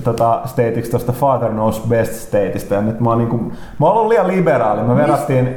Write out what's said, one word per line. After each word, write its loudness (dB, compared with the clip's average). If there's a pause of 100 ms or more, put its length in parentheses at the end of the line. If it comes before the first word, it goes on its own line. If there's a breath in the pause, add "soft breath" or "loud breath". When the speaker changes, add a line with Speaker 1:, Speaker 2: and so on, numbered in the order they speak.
Speaker 1:
tota, 0
Stateiksi -2
tosta -2
Father 0
Knows -2
Best 0
Stateista, -2
ja 2
nyt -2
mä 2
oon 2
niinku, 0 (420 loud breath)
mä 2
oon 4
ollut 2
liian 2
liberaali, 2
me 2
Speaker 2:
Mis-, 4
Speaker 1:
verrattiin 2